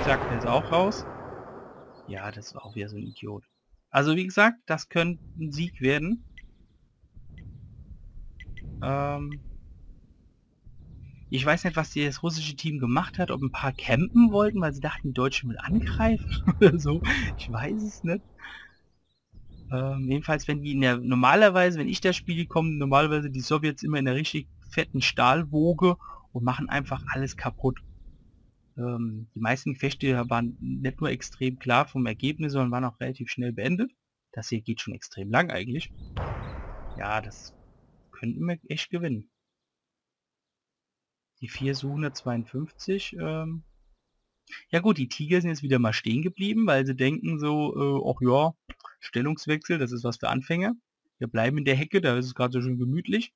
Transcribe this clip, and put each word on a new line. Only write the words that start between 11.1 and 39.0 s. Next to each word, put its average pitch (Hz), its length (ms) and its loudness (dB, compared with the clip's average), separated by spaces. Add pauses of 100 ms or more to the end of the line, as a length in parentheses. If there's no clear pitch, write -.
ich 131 160 0
weiß 156 200 2
nicht, 175 120 -2
was 156 160 -2
das 147 300 -2
russische 160 340 -4
Team 151 220 -4
gemacht 127 400 0
hat, 180 120 -2
ob 135 120 -4
ein 135 100 -2
paar 135 200 -4
campen 185 600 6
wollten, 208 300 4
weil 156 100 0
sie 139 80 -8
dachten, 151 280 -4
die 131 60 -4
Deutschen 127 360 0
will 110 80 -6
angreifen - 880 0
<laughs> - 100 4
oder 180 220 8
so. 151 240 0 (340)
Ich - 160 -10
weiß 156 300 -4
es 214 200 -8
nicht. 170 220 -4 (1500)
Ähm, 135 380 -2
jedenfalls, 147 400 0
wenn 147 140 -2
die 147 100 -4
in 139 80 2
der, 127 160 6
normalerweise, 165 840 6
wenn 147 100 -2
ich 190 120 -2
das 180 160 2
Spiel 170 300 -2
komme, 160 320 0
normalerweise 143 520 4
die 131 120 -4
Sowjets 151 400 0
immer 151 160 0
in 135 80 2
der 127 80 4
richtig 151 340 -2 (220)
fetten 151 320 -2
Stahlwoge 156 960 4 (340)
und 120 120 -2
machen 127 260 0
einfach 135 380 -2
alles 135 280 -4
kaputt. - 460 -2 (960)
Ähm, 117 560 -4
die 110 60 -10
meisten 127 320 0
Gefechte 131 580 0
waren 120 300 0
nicht 127 400 -4
nur 156 100 0
extrem 127 480 -4
klar 131 300 2
vom 127 180 -2
Ergebnis, 143 460 -2
sondern 131 180 2
waren 123 140 -2
auch 120 160 -6
relativ 127 280 -6
schnell 120 240 -4
beendet. 170 380 0 (400)
Das - 180 -10
hier 110 120 -2
geht 113 200 -6
schon - 140 -8
extrem - 380 -10
lang 160 180 2
eigentlich. 120 420 -6 (1040)
Ja, 104 240 0
das - 340 -16 (580)
könnten 120 340 -6
wir 175 120 -4 (100)
echt - 220 -6
gewinnen. 156 400 -4 (2000)